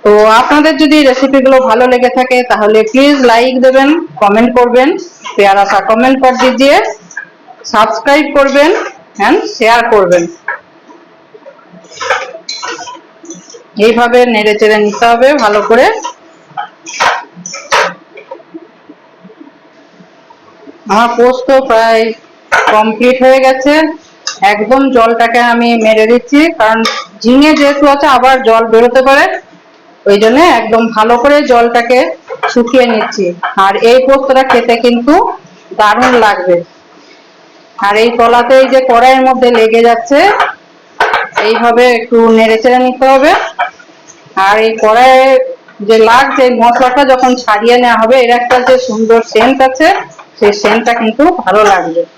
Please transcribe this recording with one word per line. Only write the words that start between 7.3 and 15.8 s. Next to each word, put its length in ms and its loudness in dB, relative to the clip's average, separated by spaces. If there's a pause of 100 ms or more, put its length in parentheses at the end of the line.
সাবস্ক্রাইব 520 0 (120)
করবেন 340 0 (560)
and 120 0 (180)
শেয়ার 240 0 (120)
করবেন। 300 2 (3750)
এইভাবে 320 0 (160)
নেড়ে 260 -2
চেড়ে 240 2
নিতে 260 -2
হবে 180 2 (160)
ভালো 240 0
করে। 180 2 (4000)